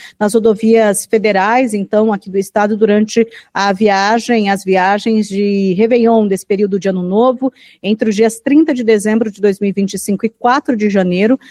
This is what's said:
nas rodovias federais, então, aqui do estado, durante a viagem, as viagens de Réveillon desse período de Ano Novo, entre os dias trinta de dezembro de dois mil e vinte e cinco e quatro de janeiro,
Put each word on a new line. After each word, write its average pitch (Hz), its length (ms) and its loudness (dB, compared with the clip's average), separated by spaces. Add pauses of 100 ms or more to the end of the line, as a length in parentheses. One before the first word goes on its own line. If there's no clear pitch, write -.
(180)
nas 208 160 -2
rodovias 220 720 2
federais, 214 680 0
então, 214 400 0
aqui 196 160 -8
do 190 80 -4
estado, 208 400 -2
durante 214 500 0 (260)
a 196 200 0
viagem, 208 760 0
as 196 140 -2
viagens 202 640 0
de 196 460 -2
Réveillon 226 520 2
desse 190 200 -4
período 202 340 -2
de 190 80 -4
Ano 185 160 -2
Novo, 247 480 0 (320)
entre 214 260 -2
os 202 60 -2
dias 220 240 0
trinta 302 340 2
de 247 80 -4
dezembro 214 480 0
de 196 120 -16
dois 196 180 0
mil 202 120 -2
e - 20 -4
vinte 196 220 -4
e 190 40 -8
cinco 202 260 -4
e 214 40 0
quatro 247 480 -2
de 208 120 0
janeiro, 190 480 0 (140)